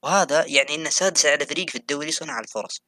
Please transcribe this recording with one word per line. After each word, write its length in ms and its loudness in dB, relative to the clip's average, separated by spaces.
وهذا 420 4
يعني 300 2
إنه 140 -4
سادس 360 2
على 200 4
فريق 240 -6
في 60 -10
الدوري 360 -6
صنع 280 -6
الفرص. 480 -10